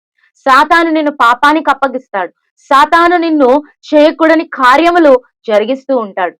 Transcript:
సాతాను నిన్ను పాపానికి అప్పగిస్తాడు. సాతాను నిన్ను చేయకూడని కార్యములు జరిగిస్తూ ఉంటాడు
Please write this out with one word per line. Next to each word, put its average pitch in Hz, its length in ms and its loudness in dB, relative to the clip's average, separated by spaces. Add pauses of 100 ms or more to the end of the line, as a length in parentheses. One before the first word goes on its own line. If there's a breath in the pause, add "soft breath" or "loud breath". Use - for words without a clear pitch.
(360)
సాతాను 311 540 0
నిన్ను 311 220 -2
పాపానికి 285 580 0
అప్పగిస్తాడు. 247 640 -6 (260)
సాతాను 339 600 0
నిన్ను 294 460 0 (320 loud breath)
చేయకూడని 320 520 2
కార్యములు 285 760 2 (260 soft breath)
జరిగిస్తూ 247 500 -4
ఉంటాడు 190 420 -8